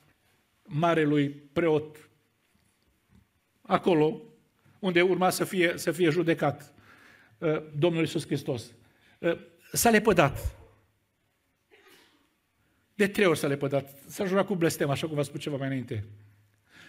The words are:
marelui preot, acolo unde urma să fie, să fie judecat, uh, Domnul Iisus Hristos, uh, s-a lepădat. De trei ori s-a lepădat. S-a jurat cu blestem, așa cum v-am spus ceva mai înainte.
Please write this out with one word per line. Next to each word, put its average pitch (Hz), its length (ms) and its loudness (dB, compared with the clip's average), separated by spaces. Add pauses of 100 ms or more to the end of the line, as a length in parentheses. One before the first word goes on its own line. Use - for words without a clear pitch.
(640)
marelui 147 680 0
preot, 156 800 -4 (1500)
acolo 160 600 2 (560)
unde 175 240 2
urma 180 280 2
să - 140 -2
fie, 175 320 0
să 160 140 -4
fie 160 200 2
judecat, 160 640 -2 (640)
uh, 156 240 -2 (140)
Domnul 165 240 0
Iisus 160 260 -4
Hristos, 139 460 -6 (460)
uh, 170 200 -2 (340)
s-a 233 180 2
lepădat. 208 680 2 (2500)
De 202 140 2
trei 202 180 2
ori 156 120 4
s-a 160 80 -2
lepădat. 139 600 -2
S-a - 180 -6
jurat 190 220 2
cu 202 80 -2
blestem, 160 360 0
așa 139 160 -2
cum 160 80 -6
v-am 147 100 0
spus 143 160 -12
ceva 147 160 -6
mai 135 100 -6
înainte. 123 380 -6 (840)